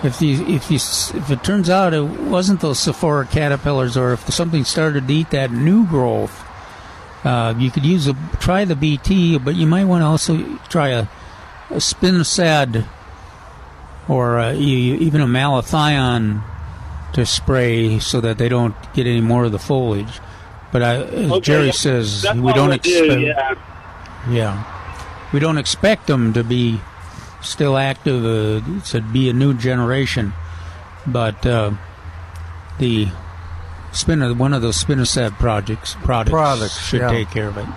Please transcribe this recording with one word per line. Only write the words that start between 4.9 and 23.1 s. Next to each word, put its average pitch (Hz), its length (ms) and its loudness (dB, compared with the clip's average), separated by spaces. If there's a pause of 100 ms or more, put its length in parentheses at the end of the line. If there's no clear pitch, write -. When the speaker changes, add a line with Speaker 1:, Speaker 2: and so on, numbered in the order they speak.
Speaker 1:
to 147 60 2
eat 160 160 0
that 135 220 0
new 175 340 4
growth, 117 560 0 (800)
uh, 117 320 2
you 127 140 2
could 139 140 0
use 160 240 4
a, 139 60 0 (260)
try 190 240 2
the 175 100 0
B 147 220 2
T, 170 420 4
but 135 160 0
you 165 120 2
might 185 180 4
wanna 170 240 4
also 160 300 2 (300)
try 147 200 2
a, 117 180 0 (640)
a - 60 -6
spinosad 156 1080 2 (1200)
or, 120 300 2
uh, 117 160 0
e-, 131 420 2
even 151 240 2
a 139 60 4
malathion 127 1160 2 (680)
to 120 140 2
spray 117 720 2
so 127 220 0
that 110 180 0
they 117 100 2
don't 120 260 2 (200)
get 127 120 2
any 117 140 2
more 117 240 4
of 113 80 0
the 98 60 -2
foliage. 117 640 -2 (520)
But 120 100 2
I, 120 140 2
as 151 340 -2
Speaker 2:
Okay, 180 100 4
Speaker 1:
Jerry 147 260 4
Speaker 2:
yeah. 131 60 2
Speaker 1:
says, 110 500 0
Speaker 2:
That's 104 120 2
Speaker 1:
we 120 60 0
Speaker 2:
what 127 160 4
Speaker 1:
don't 143 140 6
Speaker 2:
we'll 170 80 2
do, 170 260 4
Speaker 1:
expect 135 160 4